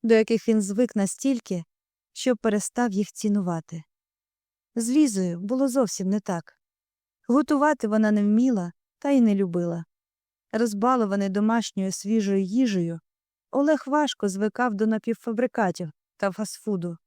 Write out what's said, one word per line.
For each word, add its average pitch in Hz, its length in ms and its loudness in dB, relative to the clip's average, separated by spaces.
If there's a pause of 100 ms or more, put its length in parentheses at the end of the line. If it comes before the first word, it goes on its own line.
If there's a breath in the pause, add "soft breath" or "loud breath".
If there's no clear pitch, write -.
до 226 120 4
яких 226 340 2
він 220 140 4
звик 202 340 0
настільки, 196 680 -2 (480)
що 254 240 0
перестав 220 560 -2
їх 196 200 -2
цінувати. 175 720 -4 (920)
З 233 160 -4
Лізою 196 500 2
було 254 280 0
зовсім 233 400 0
не 202 120 0
так. - 380 -8 (720)
Готувати 285 600 2
вона 220 220 2
не 208 120 2
вміла 208 500 2 (260)
та 285 120 -4
й 269 100 4
не 220 140 4
любила. 175 500 -2 (680)
Розбалований 214 760 0
домашньою 208 640 0
свіжою 196 500 0
їжею, 190 580 -2 (500)
Олег 285 360 2
важко 269 420 0
звикав 214 460 -2
до 208 120 0
напівфабрикатів 220 1040 -2 (260)
та 196 140 -2
фастфуду. 180 680 -6 (100)